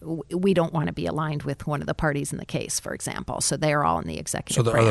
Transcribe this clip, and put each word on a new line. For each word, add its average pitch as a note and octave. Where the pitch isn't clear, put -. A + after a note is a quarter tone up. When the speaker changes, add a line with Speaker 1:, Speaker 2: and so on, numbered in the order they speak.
Speaker 1:
w-, D#3+
we F#3
don't E3
wanna E3
be -
aligned D3+
with C#3
one D3
of D3+
the D#3
parties D3
in B2
the -
case, -
for -
example. -
So -
they D3+
are D3
all E2
in -
the D#2+
executive -
Speaker 2:
So B2+
the, A2+
are A#2
the, -